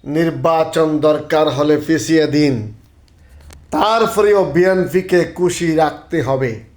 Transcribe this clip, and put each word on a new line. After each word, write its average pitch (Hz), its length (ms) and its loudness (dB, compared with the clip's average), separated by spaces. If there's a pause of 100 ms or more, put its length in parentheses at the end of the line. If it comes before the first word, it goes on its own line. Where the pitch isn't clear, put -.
(180)
নির্বাচন 160 720 0 (100)
দরকার 151 460 2 (120)
হলে 147 180 2 (120)
পিছিয়ে 156 400 2
দিন, 143 280 0 (1160)
তারপরেও 208 720 2 (120)
বিএনপিকে 180 680 2 (180)
খুশি 175 380 -2
রাখতে 156 460 -2
হবে 131 300 -2 (260)